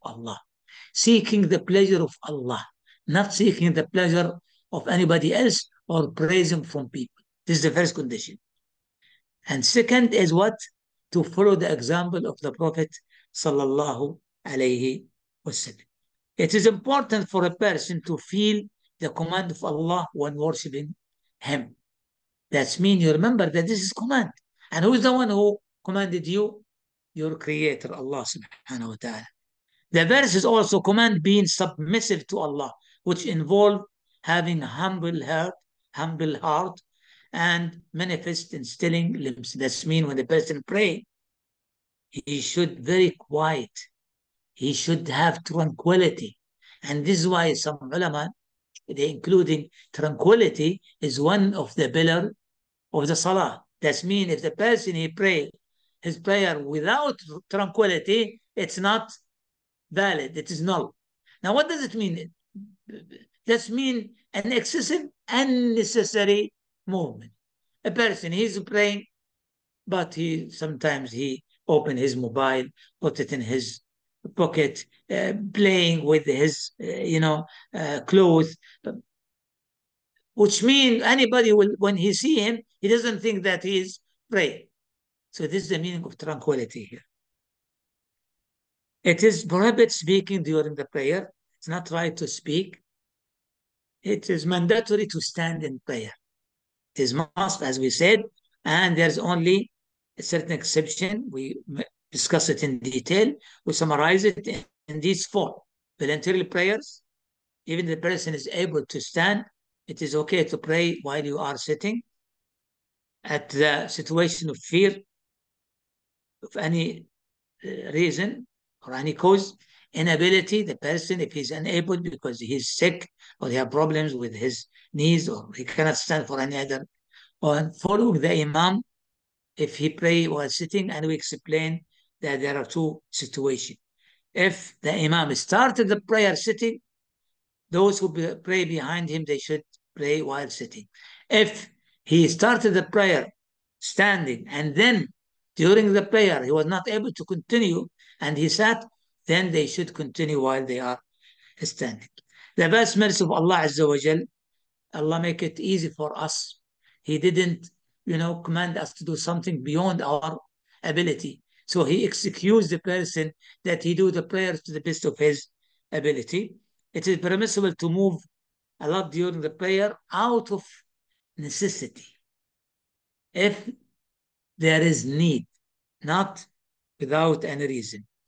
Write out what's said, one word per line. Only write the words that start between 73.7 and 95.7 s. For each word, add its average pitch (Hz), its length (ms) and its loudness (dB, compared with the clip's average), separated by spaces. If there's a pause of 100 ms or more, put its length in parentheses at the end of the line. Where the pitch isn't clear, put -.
pocket, 151 500 0 (260)
uh, 190 220 -2 (200)
playing 180 500 4
with 151 220 4
his, 147 460 0 (100)
uh, - 40 -10
you 165 340 -2
know, 160 260 2 (280)
uh, 151 320 -6
clothes, 165 520 6 (1800)
which 208 300 4
mean 262 380 6
anybody 240 520 4
will, 208 240 6
when 202 200 2
he 185 160 2
see 302 260 0
him, 220 200 -2 (220)
he 196 60 0
doesn't 226 340 2
think 202 220 -2
that 180 200 -2
he 190 160 -2
is 185 200 -8 (300)
praying. 180 380 -2 (640)
So - 160 -6
this 190 160 -2
is 160 60 -10
the 175 100 0
meaning 170 240 -6
of - 140 -14
tranquility 135 640 -4
here. 120 200 -18 (2000)
It 170 200 4
is 202 220 4
prohibit 220 460 4
speaking 190 520 0
during 151 320 0
the 143 100 -8
prayer. 143 460 -2 (280)
It's - 100 -12
not 170 220 -8
right 165 260 -2
to 151 100 -6
speak. - 540 -6 (1200)
It 202 260 -4
is 160 160 -2
mandatory 208 640 2
to 165 140 -8
stand 165 420 -6
in 135 220 -10